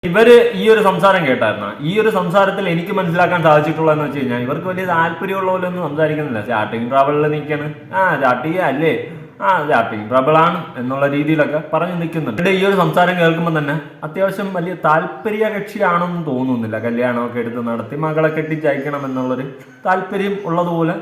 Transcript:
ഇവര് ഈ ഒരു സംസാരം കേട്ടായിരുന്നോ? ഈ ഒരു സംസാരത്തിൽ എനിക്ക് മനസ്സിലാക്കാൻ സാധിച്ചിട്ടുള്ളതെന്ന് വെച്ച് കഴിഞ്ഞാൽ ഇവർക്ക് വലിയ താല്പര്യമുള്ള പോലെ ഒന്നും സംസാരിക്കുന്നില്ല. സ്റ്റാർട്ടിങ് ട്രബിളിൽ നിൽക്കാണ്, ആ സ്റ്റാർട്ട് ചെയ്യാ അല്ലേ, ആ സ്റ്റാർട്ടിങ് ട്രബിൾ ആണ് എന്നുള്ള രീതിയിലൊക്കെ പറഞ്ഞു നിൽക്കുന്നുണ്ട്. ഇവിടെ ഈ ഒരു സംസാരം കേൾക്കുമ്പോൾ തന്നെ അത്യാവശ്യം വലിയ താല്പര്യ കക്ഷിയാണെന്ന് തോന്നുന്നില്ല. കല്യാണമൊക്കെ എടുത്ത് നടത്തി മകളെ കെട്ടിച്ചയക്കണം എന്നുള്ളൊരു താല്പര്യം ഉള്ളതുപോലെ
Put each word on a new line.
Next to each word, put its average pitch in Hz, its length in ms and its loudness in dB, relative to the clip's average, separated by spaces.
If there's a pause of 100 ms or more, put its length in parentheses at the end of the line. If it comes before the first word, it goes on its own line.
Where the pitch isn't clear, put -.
ഇവര് 233 460 8
ഈ 196 160 0
ഒരു 220 140 6
സംസാരം 185 440 4
കേട്ടായിരുന്നോ? 101 420 0 (100)
ഈ 165 200 -2
ഒരു 220 100 4
സംസാരത്തിൽ 190 600 2
എനിക്ക് 170 220 -2
മനസ്സിലാക്കാൻ 175 520 2
സാധിച്ചിട്ടുള്ളതെന്ന് 151 600 4
വെച്ച് 139 140 -6
കഴിഞ്ഞാൽ 123 220 -2
ഇവർക്ക് 160 260 -4
വലിയ 185 180 -4
താല്പര്യമുള്ള 185 680 0
പോലെ 185 160 0
ഒന്നും 175 220 -4
സംസാരിക്കുന്നില്ല. 151 520 -2
സ്റ്റാർട്ടിങ് 113 500 -2
ട്രബിളിൽ 147 400 2
നിൽക്കാണ്, 147 360 -4 (260)
ആ 185 220 2
സ്റ്റാർട്ട് 131 320 0
ചെയ്യാ 175 180 0
അല്ലേ, 147 280 0 (480)
ആ 185 220 2
സ്റ്റാർട്ടിങ് 113 460 0
ട്രബിൾ 131 280 4
ആണ് 170 220 2 (180)
എന്നുള്ള 135 300 -2
രീതിയിലൊക്കെ 147 560 0 (100)
പറഞ്ഞു 175 220 -2
നിൽക്കുന്നുണ്ട്. 156 460 -4
ഇവിടെ 190 180 2
ഈ 185 60 2
ഒരു 202 100 2
സംസാരം 175 420 2
കേൾക്കുമ്പോൾ 165 420 2
തന്നെ 147 220 -4 (220)
അത്യാവശ്യം 190 500 -4
വലിയ 180 200 -4 (120)
താല്പര്യ 208 640 0
കക്ഷിയാണെന്ന് 175 760 -2
തോന്നുന്നില്ല. 123 540 -2
കല്യാണമൊക്കെ 120 600 -2
എടുത്ത് 117 280 -6
നടത്തി 117 280 -6
മകളെ 156 340 0
കെട്ടിച്ചയക്കണം 147 760 -4
എന്നുള്ളൊരു 131 400 -4 (400)
താല്പര്യം 190 600 -2
ഉള്ളതുപോലെ 170 560 0